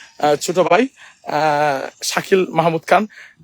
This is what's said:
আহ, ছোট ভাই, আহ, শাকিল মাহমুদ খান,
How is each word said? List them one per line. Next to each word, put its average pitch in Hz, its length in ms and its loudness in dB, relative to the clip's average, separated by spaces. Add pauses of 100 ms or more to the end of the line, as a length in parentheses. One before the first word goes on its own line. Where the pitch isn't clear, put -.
(200)
আহ, 147 160 2
ছোট 170 240 -4
ভাই, 175 280 2 (360)
আহ, 147 640 -2 (140)
শাকিল - 460 0
মাহমুদ 160 380 0
খান, 202 200 2 (360)